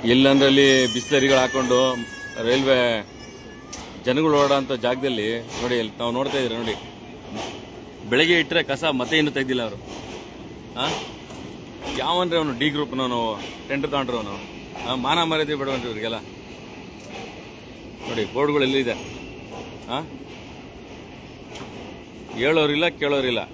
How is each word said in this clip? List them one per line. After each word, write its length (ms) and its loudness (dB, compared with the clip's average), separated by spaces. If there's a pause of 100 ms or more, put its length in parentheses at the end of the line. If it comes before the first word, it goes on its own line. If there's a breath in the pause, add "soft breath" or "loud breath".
(140)
ಎಲ್ಲಂದ್ರಲ್ಲಿ 540 8 (260)
ಬಿಸ್ಲರಿಗಳು 500 4
ಹಾಕೊಂಡು 360 4 (680)
ರೈಲ್ವೆ 300 6 (1300)
ಜನಗಳು 360 4
ಓಡಾಡೋಂಥ 320 4 (120)
ಜಾಗದಲ್ಲಿ 400 2 (360)
ನೋಡಿ, 200 0
ಅಲ್ಲಿ 180 -4
ತಾವು 180 0
ನೋಡ್ತಾ 240 0
ಇದ್ದೀರಾ 200 -2
ನೋಡಿ, 140 -2 (1400)
ಬೆಳಗ್ಗೆ 320 6
ಇಟ್ಟರೆ 260 2
ಕಸ 140 -2 (160)
ಮತ್ತೆ 200 0
ಇನ್ನೂ 180 2
ತೆಗ್ದಿಲ್ಲ 300 0
ಅವರು. 100 -8 (1040)
ಆ? 20 0 (1160)
ಯಾವನ್ರಿ 400 2
ಅವನು 200 0
ಡಿ 140 4
ಗ್ರೂಪ್ನವನು, 440 0 (500)
ಟೆಂಡರ್ 240 -2
ತಗೊಂಡ್ರವನು? 420 -2 (520)
ಆ, 80 0 (100)
ಮಾನ 260 4
ಮರ್ಯಾದೆ 300 2
ಬಿಡುವನ್ರಿ 300 -2
ಇವ್ರಿಗೆಲ್ಲ. 280 -4 (1900)
ನೋಡಿ, 160 -2 (120)
ಬೋರ್ಡ್ಗಳು 320 4
ಎಲ್ಲಿದೆ? 280 2 (1000)
ಆ? 40 -2 (2500)
ಹೇಳೋರಿಲ್ಲ, 460 4 (140)
ಕೇಳೋರಿಲ್ಲ. 400 2 (120)